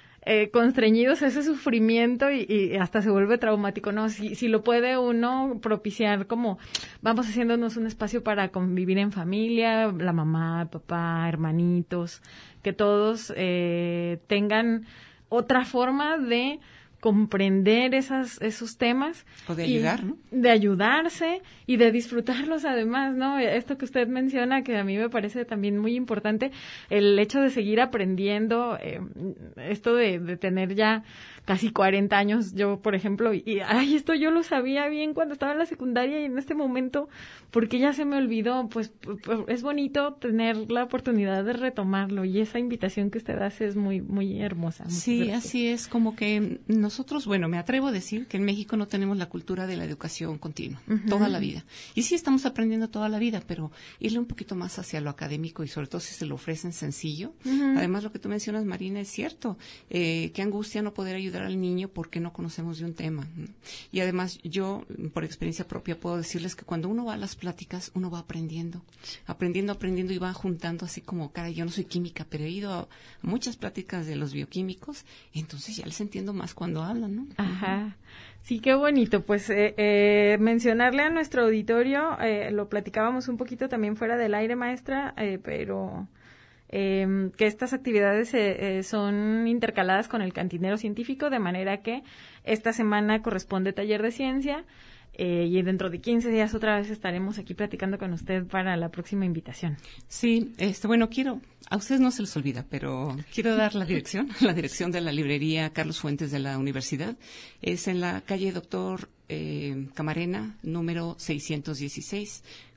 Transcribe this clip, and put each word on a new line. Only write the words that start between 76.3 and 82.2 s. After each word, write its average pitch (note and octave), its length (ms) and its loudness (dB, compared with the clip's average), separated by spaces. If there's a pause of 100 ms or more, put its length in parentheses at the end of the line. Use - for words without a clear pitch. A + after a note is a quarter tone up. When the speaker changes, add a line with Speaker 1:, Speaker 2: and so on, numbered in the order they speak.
Speaker 2:
más F3+ 200 -6
cuando E3 300 -6
hablan, G#3 320 -4
¿no? B3+ 120 -8 (100)
Speaker 1:
Ajá. F#3+ 480 -2
Speaker 2:
Ujú. G#3 80 -10 (480)
Speaker 1:
Sí, A#3 180 -4
qué C4 160 6
bonito. C4+ 480 4
Pues, G#3 260 0
eh, G#3 280 4
eh, G#3 600 6
mencionarle A#3 640 4
a D4+ 80 4
nuestro D4+ 360 2
auditorio, A#3+ 760 2